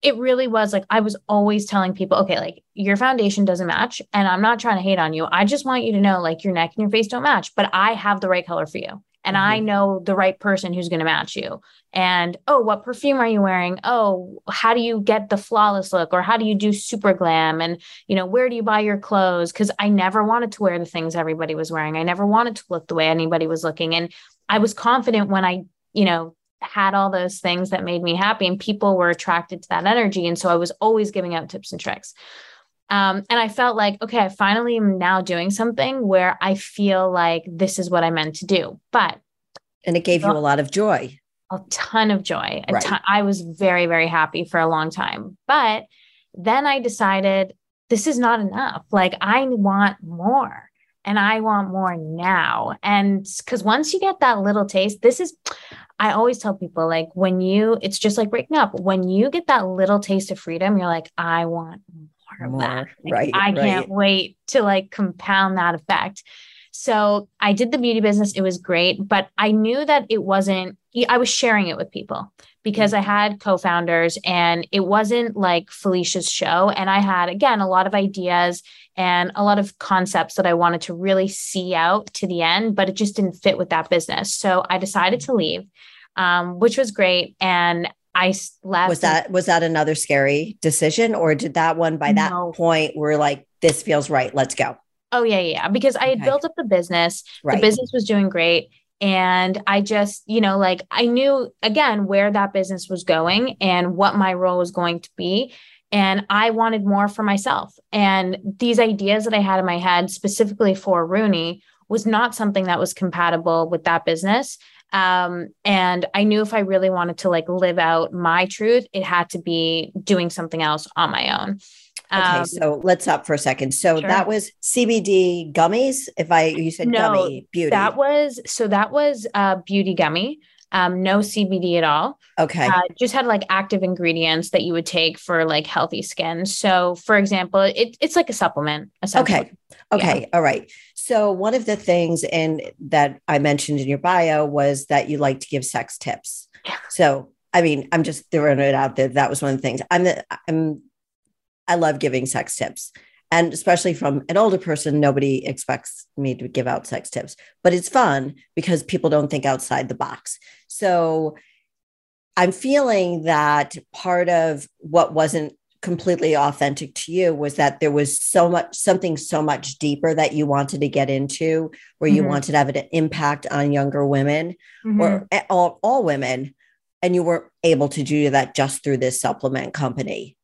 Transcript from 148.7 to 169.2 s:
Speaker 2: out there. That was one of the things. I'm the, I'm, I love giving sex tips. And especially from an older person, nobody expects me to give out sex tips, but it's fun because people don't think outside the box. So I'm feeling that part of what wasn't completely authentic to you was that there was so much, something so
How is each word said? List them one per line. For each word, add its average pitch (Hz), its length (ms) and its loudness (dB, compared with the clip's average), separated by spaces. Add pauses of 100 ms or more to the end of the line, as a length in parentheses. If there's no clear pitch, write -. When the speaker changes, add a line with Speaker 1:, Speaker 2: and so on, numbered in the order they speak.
Speaker 2:
out 135 200 0
there. 135 120 2
That 131 220 2
was 139 120 -4
one 139 100 -2
of 135 60 -2
the 131 40 -6
things. 131 280 -4
I'm 180 140 2
the, 180 200 0 (240)
I'm, 160 340 -2 (880)
I 175 80 2
love 156 240 2
giving 131 260 -2
sex 127 300 -6
tips. - 360 -10 (400)
And 170 220 2
especially 175 400 0
from 143 360 -2
an 185 80 2
older 202 200 4
person, 151 420 -2
nobody 139 460 2
expects - 600 -8 (120)
me 135 180 -4
to 127 120 -12
give 127 200 -4
out - 180 -4
sex - 240 -10
tips, - 260 -12 (280)
but 175 100 4
it's 180 160 -2
fun 143 460 2 (200)
because 165 280 -2
people 160 260 -2
don't 147 200 2
think 139 160 -4
outside 135 440 -2
the 127 60 -6
box. - 440 -10 (280)
So 165 680 0 (1000)
I'm 180 140 4
feeling 202 720 0
that 147 520 2 (160)
part 180 380 0
of 160 380 0 (100)
what 160 360 2
wasn't 156 400 0 (280)
completely 170 540 0
authentic 143 600 -2
to - 160 -10
you 175 220 2
was 143 220 -4
that 143 240 0
there 151 120 0
was 143 300 0
so 175 280 2
much, 170 260 -2
something 185 420 0
so 151 240 -4